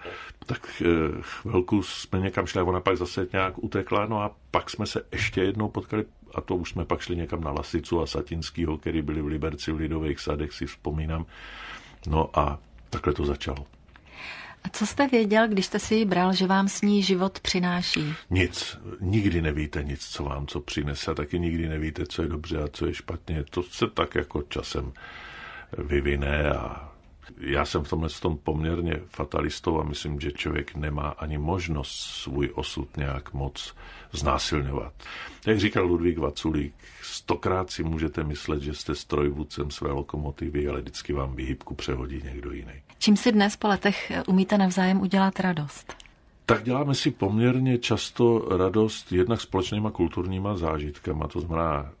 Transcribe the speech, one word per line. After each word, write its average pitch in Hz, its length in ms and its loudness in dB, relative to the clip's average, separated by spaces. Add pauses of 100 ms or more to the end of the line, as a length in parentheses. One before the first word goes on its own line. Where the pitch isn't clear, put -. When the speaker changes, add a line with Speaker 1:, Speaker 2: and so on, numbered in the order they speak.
(460)
Speaker 1:
Tak, - 360 -6
e, - 40 2 (360)
chvilku 92 600 0
jsme - 360 -4
někam 92 280 0
šli 98 140 0
a - 20 4
ona 92 160 2
pak 92 180 2
zase 90 360 -2
nějak 95 300 0
utekla. 107 420 0
No 110 160 0
a 104 140 -4 (160)
pak - 180 2
jsme 104 160 -2
se - 160 -4 (100)
ještě 98 300 0
jednou 101 260 2
potkali 107 380 -2 (300)
a - 60 -2
to 95 140 -2
už 87 140 -2
jsme 85 160 -2
pak 85 160 0
šli 87 140 -4
někam 82 260 -4
na 76 100 -2
Lasicu 76 500 0
a 78 60 -2
Satinskýho, 78 680 -4
který 80 240 -2
byli 76 200 -2
v 73 60 -4
Liberci 76 440 -4
v 80 40 0
Lidových 78 440 -2
sadech, 76 340 -4
si - 120 -6
vzpomínám. 78 600 -4 (840)
No 78 320 4
a 71 200 2 (300)
takhle - 240 0
to 78 120 0
začalo. 69 400 -2 (1000)
Speaker 2:
A 190 60 -6
co - 160 -2
jste 277 220 2
věděl, 226 400 6
když 190 180 2
jste - 140 -2
si - 160 0
ji 220 100 4
bral, 185 280 4
že 190 140 4
vám 190 200 4
s - 140 -2
ní 208 220 6
život 185 360 2
přináší? 175 720 0 (160)
Speaker 1:
Nic. - 480 0 (220)
Nikdy 98 420 4
nevíte 76 420 -2
nic, 69 240 -6
co - 160 -6
vám 71 240 -4
co - 120 -6
přinese, 71 520 -4
a - 20 0
taky 73 260 -2
nikdy 82 300 0
nevíte, 76 360 -4
co - 160 -6
je 82 60 2
dobře 76 360 -4
a 73 40 -2
co 82 180 -4
je 76 80 0
špatně. 80 560 -6
To - 140 -2
se - 240 -2
tak - 280 -2
jako 73 260 -2
časem 67 520 -6 (840)
vyvine 71 760 2
a 69 380 -4 (480)
já 71 280 2
jsem 80 180 0
v 73 60 -8
tomhle 80 200 0
tom 80 280 -2
poměrně 80 720 0
fatalistou 78 720 0
a 78 40 0
myslím, 73 360 -4
že 71 120 -4
člověk 76 440 -4
nemá 73 340 -2
ani 76 280 -4
možnost 80 540 -2
svůj - 640 -4
osud - 440 -6
nějak 67 360 -4
moc - 420 -6 (360)
znásilňovat. 69 840 0 (520)
Jak 110 140 6
říkal 101 260 4
Ludvík 87 320 4
Vaculík, 73 560 0 (280)
stokrát - 680 -2
si - 140 -4
můžete 80 400 0
myslet, 76 380 -2
že 73 120 -4
jste 73 220 -4
strojvůdcem 73 760 -2
své 73 200 -4
lokomotivy, 73 760 -4
ale 69 140 -2
vždycky - 320 -8
vám 67 220 -2
výhybku 65 400 -6
přehodí 65 480 -6
někdo 65 280 -8
jiný. 65 220 -12 (260)
Speaker 2:
Čím 208 180 6
si 240 140 4
dnes 208 240 4
po - 120 -2
letech 202 440 2 (160)
umíte 190 300 4
navzájem 190 440 4
udělat 190 380 2
radost? 165 560 -2 (500)
Speaker 1:
Tak 110 180 6
děláme 135 320 2
si - 160 2
poměrně 123 640 4
často 113 800 4
radost 107 540 4
jednak 90 300 4
společnýma 104 500 0
kulturníma 95 640 0
zážitkama, 76 720 -2
to 87 140 -4
znamená 80 600 0